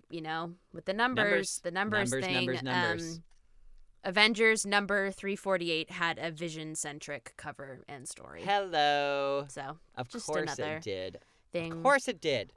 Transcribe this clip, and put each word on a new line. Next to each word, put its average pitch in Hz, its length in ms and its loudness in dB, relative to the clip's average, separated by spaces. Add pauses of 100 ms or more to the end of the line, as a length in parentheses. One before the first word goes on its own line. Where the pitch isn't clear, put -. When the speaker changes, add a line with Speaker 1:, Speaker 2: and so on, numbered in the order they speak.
(100)
Speaker 1:
you 165 100 -8
know, 165 340 -4 (200)
with 175 100 -12
the 190 80 0
numbers, 226 320 2
Speaker 2:
Numbers. 202 400 2
Speaker 1:
the 175 60 -4
numbers 202 420 0
Speaker 2:
Numbers, - 140 0
Speaker 1:
thing, 180 80 0
Speaker 2:
numbers, - 280 2
numbers. 165 540 0
Speaker 1:
um, 165 60 -12 (800)
Avengers 214 640 4
number 202 440 2
three 196 260 -4
forty-eight 170 540 -2
had 170 280 -2
a 160 120 -4
Vision-centric 156 1040 -8
cover 139 520 -12
and 139 200 -12
story. 73 360 -12
Speaker 2:
Hello. 143 1040 4
Speaker 1:
So, 143 300 -10 (180)
Speaker 2:
Of 123 120 -4
Speaker 1:
just - 180 -10
Speaker 2:
course 156 160 0 (160)
Speaker 1:
another 151 180 -2
Speaker 2:
it 160 60 -8
did. 95 360 -6 (340)
Speaker 1:
thing. 165 200 -4
Speaker 2:
Of 165 100 -6
course 277 260 6
it 202 120 -6
did. 131 360 0